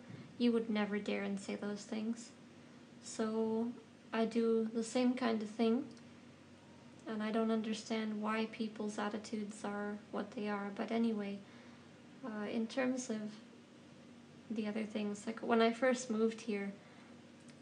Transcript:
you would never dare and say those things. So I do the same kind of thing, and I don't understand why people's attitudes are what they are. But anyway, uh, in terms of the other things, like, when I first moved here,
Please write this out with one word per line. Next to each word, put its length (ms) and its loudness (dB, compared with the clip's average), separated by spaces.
you 140 6
would 180 2
never 280 2
dare 240 -2
and 160 -2
say 160 -6
those 280 -4
things. 480 -4
So 640 0
I 140 4
do 480 4
the 100 0
same 300 4
kind 300 2
of 80 -6
thing, 340 4
and 160 -2
I 80 0
don't 200 4
understand 720 0
why 300 2
people's 460 -4
attitudes 680 -4
are 320 -2
what 180 -2
they 180 -4
are. 260 -2
But 160 -2
anyway, 460 2
uh, 260 -4
in 160 0
terms 440 0
of 100 -2
the 160 -2
other 180 0
things, 420 -2
like, 140 -4
when 200 6
I 140 8
first 360 2
moved 300 2
here, 320 -2